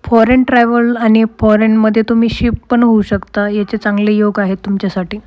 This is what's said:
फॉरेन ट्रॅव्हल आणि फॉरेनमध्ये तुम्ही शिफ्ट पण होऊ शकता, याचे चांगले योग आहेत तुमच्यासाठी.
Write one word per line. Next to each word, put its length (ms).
फॉरेन 380
ट्रॅव्हल 540
आणि 280
फॉरेनमध्ये 680
तुम्ही 200
शिफ्ट 300
पण 120
होऊ 200
शकता, 460
याचे 280
चांगले 360
योग 280
आहेत 160
तुमच्यासाठी. 600